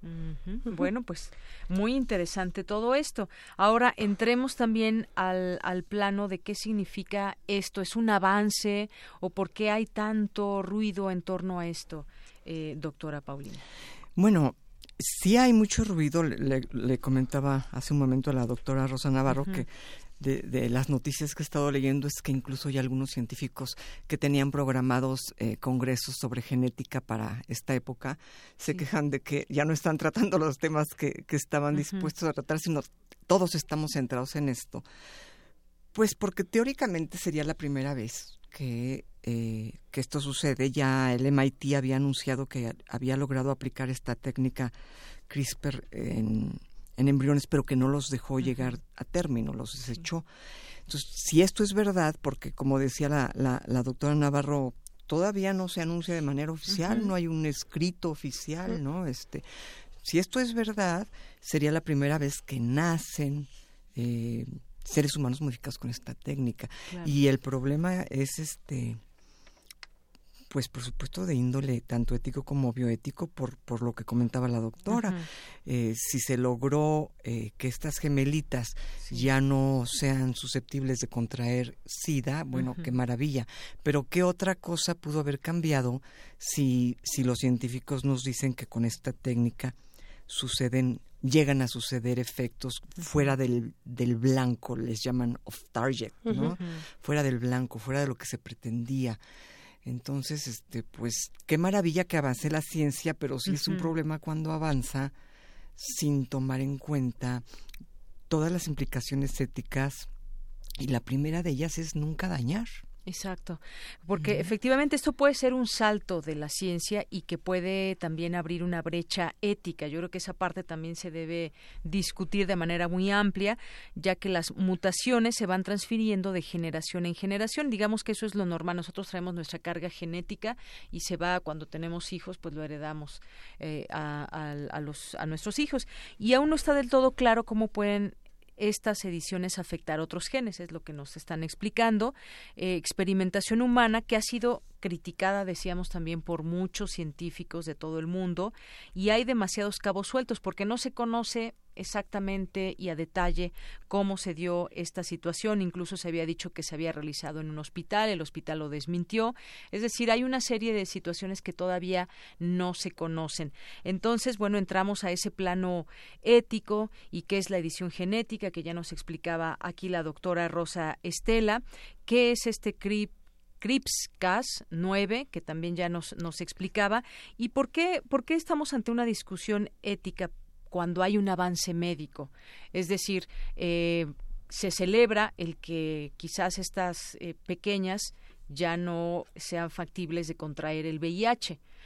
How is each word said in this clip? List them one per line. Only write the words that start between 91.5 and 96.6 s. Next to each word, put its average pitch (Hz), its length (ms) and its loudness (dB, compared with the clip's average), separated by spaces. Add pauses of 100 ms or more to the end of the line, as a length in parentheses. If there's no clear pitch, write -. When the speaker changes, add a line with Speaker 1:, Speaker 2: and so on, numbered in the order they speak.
Speaker 3:
a 127 60 2
suceder 123 520 -2
efectos 123 640 -4
Speaker 1:
Ujú. - 200 -12
Speaker 3:
fuera 143 340 2
del, 123 380 2 (100)
del 120 320 0
blanco, 123 600 2
les 113 260 -4
llaman 123 400 0
off - 140 -10 (140)
target, 117 420 0 (100)
¿no? 220 300 2
Speaker 1:
Ujú. 180 100 -8 (380)